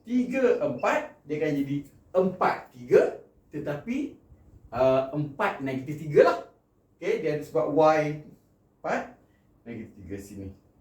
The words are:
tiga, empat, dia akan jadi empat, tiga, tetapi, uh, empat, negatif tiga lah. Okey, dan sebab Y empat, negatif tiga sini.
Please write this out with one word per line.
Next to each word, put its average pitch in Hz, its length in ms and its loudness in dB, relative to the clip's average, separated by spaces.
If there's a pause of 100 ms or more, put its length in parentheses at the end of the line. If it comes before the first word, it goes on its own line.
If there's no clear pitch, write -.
tiga, 247 560 2
empat, 294 480 -2 (160)
dia 147 160 -4
akan 156 80 2 (100)
jadi 139 160 -2 (380)
empat, - 420 2 (160)
tiga, 123 280 0 (500)
tetapi, 147 640 -8 (560)
uh, 131 400 2
empat, 151 500 -4
negatif 135 460 -6
tiga 147 160 6
lah. - 140 6 (600)
Okey, 190 240 -2
dan 147 220 -2
sebab 147 320 0
Y 156 500 4 (540)
empat, 214 340 -4 (540)
negatif 107 240 -12 (100)
tiga 95 160 -12
sini. 98 300 -14 (340)